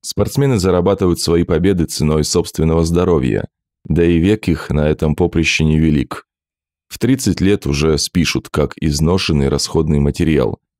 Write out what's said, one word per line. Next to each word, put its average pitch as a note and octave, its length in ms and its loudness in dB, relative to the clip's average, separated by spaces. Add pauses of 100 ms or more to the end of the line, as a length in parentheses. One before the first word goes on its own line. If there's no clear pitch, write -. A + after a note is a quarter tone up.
Спортсмены B2 580 0
зарабатывают F2+ 600 2
свои E2+ 240 2
победы E2+ 420 0
ценой D2+ 380 0
собственного E2 600 0
здоровья, D#2+ 640 0 (360)
да D#2+ 220 0
и E2+ 120 4
век G2 300 2
их D#2+ 220 -2
на D2+ 180 0
этом D2+ 280 0
поприще E2 500 0
невелик. D#2 600 0 (640)
В - 120 -16
тридцать B2+ 420 0
лет G2 240 0
уже D2 320 0
спишут, - 520 -2
как D2 280 -2
изношенный D#2 720 0
расходный D2+ 500 0
материал. C#2+ 600 0 (200)